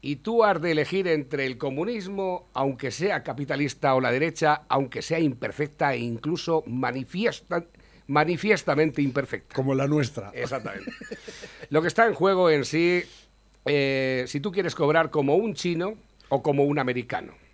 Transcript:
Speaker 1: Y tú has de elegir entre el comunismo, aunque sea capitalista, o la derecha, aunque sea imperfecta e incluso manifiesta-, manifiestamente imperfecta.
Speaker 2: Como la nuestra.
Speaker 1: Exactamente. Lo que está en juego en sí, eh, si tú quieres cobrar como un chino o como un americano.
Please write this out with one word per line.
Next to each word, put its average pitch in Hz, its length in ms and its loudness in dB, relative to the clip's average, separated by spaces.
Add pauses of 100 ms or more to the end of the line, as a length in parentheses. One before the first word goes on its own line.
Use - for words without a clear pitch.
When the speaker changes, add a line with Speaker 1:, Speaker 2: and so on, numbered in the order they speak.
Speaker 1:
Y 139 160 -6
tú 226 280 4
has 185 160 4
de 170 100 0
elegir 170 380 0
entre 139 360 0
el 131 120 -4
comunismo, 185 960 -4
aunque 135 360 -2
sea 160 320 -2
capitalista, 139 720 0
o 131 40 4
la 123 140 2
derecha, 151 560 2
aunque 131 320 -2
sea 165 180 -2
imperfecta 143 760 -2
e 123 40 -2
incluso 120 680 -2
manifiesta-, 127 1000 -4 (420)
manifiestamente 156 920 2
imperfecta. 131 540 -4
Speaker 2:
Como 135 200 0
la 135 120 0
nuestra. 123 460 -2
Speaker 1:
Exactamente. 123 580 -8 (760)
Lo 151 120 2
que 170 80 2
está 220 180 4
en 214 60 2
juego 185 360 4
en 147 140 4
sí, 170 400 2 (600)
eh, 135 600 0
si 143 120 -4
tú 180 140 -4
quieres 175 220 -2
cobrar 156 340 4
como 143 260 2
un 208 180 0
chino 175 420 -2 (340)
o 135 140 0
como 143 200 2
un 147 160 2
americano. 120 540 -4 (200)